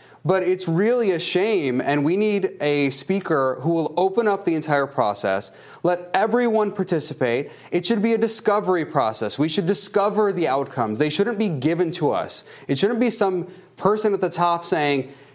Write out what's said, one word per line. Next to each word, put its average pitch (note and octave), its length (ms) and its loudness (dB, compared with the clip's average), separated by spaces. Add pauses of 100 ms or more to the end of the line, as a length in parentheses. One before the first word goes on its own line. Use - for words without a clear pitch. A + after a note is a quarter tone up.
(240)
But F#3 180 2
it's F3+ 260 -2
really G#3 440 2
a E3+ 60 0
shame, E3+ 640 0
and C#3+ 240 2
we E3 120 2
need G#3 260 2 (180)
a D3 300 0
speaker C3+ 720 0
who D3+ 80 0
will E3 260 -2
open F#3+ 320 2
up G3 160 0
the E3 100 2
entire D3 320 0
process, G2+ 640 0 (320)
let F3+ 300 0
everyone G#3+ 600 2
participate. C#3+ 800 -2 (200)
It F3 160 -2
should A3 160 2
be A#3 100 2
a A3 60 2
discovery F#3+ 680 0
process. A2+ 540 0
We D3+ 100 2
should E3+ 160 0
discover G3+ 680 0
the E3+ 160 0 (100)
outcomes. A#2+ 420 -2
They D3+ 100 2
shouldn't G3+ 300 0
be G#3+ 100 0
given D#3+ 440 0
to D3 180 0
us. F#2 340 -4 (240)
It C#3+ 100 0
shouldn't A3 220 2
be A#3+ 100 2
some F#3 380 -2 (280)
person G#3 360 2
at F#3+ 80 -2
the F#3 80 0 (160)
top E3+ 220 0
saying, D3 320 0 (360)